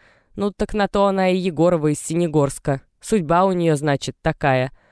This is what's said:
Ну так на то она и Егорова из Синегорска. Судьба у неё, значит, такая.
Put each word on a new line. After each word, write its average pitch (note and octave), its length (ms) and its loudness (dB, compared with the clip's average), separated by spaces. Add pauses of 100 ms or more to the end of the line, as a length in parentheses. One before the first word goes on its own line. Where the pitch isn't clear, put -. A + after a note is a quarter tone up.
(360)
Ну G3+ 160 -4
так - 220 -6
на G3+ 140 0
то G3+ 200 2
она F#3+ 220 0
и F#3 80 2
Егорова E3 540 0
из D3+ 80 -4
Синегорска. D3+ 800 -2 (200)
Судьба F3 440 0
у F#3+ 60 2
неё, E3+ 240 0
значит, C#3 460 -2
такая. C3+ 500 0 (200)